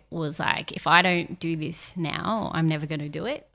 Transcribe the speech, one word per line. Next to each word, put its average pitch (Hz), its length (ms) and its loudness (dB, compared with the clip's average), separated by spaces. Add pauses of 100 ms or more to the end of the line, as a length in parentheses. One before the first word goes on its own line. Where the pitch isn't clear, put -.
was 160 300 -4
like, - 340 0
"If - 140 -8
I 170 140 10
don't 175 380 2
do 165 160 -2
this 156 400 -6
now, 185 580 -2
I'm 160 140 2
never 156 180 0
gonna 147 240 -4
do 151 160 -6
it." 277 300 -8